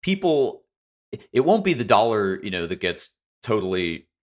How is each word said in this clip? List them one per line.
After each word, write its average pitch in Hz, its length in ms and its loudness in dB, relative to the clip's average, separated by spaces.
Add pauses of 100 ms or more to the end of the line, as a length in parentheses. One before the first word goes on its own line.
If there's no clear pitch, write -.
People, 165 600 0 (680)
it 123 100 2
won't 190 220 2
be 190 100 2
the 120 100 -2
dollar, 104 600 2
you 101 80 -8
know, 87 160 -4
that 87 140 -6
gets 87 300 -4 (320)
totally 92 640 -2 (160)